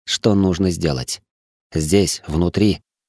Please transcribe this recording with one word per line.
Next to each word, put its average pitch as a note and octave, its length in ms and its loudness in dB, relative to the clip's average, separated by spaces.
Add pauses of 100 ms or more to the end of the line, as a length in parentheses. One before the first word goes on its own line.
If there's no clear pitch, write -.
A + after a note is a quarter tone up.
что - 300 0
нужно F#2+ 360 2
сделать. D#2 520 -4 (500)
Здесь, D#2+ 540 0
внутри, F2 540 0 (280)